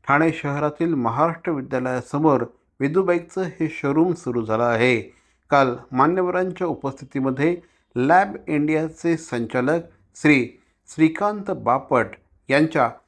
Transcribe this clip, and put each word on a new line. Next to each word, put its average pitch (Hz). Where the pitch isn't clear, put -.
ठाणे 151
शहरातील 151
महाराष्ट्र 147
विद्यालयासमोर 131
विदू 156
बाईकचं 175
हे 160
शोरूम 156
सुरू 120
झालं 110
आहे. 117
काल 135
मान्यवरांच्या 180
उपस्थितीमध्ये 139
लॅब 175
इंडियाचे 156
संचालक 127
श्री 143
श्रीकांत 196
बापट 123
यांच्या 143